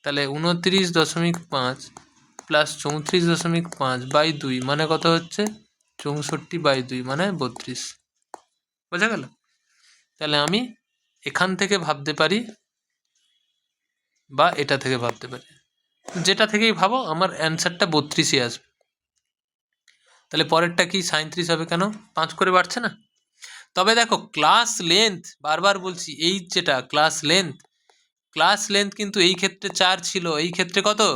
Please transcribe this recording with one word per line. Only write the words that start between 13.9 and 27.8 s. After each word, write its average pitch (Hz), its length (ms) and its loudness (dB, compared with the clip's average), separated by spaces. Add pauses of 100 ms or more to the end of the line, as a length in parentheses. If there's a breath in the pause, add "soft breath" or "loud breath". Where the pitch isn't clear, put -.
বা 151 220 4
এটা 143 260 0
থেকে 131 200 -2
ভাবতে 120 300 -6
পারি, 123 160 -14 (760)
যেটা 196 260 2
থেকেই 214 240 2
ভাবো, 190 320 2
আমার 170 320 0
অ্যান্সারটা 165 500 -2
বত্রিশই 151 560 0
আসবে। - 260 -6 (1600 soft breath)
তাহলে 156 140 0
পরেরটা 170 420 2
কি? 175 180 -2
সাঁইত্রিশ 160 460 -2
হবে। 165 160 0
কেন? 180 260 -2
পাঁচ 165 420 -6
করে 185 180 2
বাড়ছে 180 280 2
না। 220 180 -6 (800 loud breath)
তবে 202 200 4
দেখো, 226 220 2
ক্লাস 175 640 2
লেন্থ, 180 420 2 (180)
বারবার 170 380 2
বলছি, 180 340 -10
এই 170 260 0
যেটা 170 420 -2
ক্লাস 151 420 0
লেন্থ, 160 320 2 (760)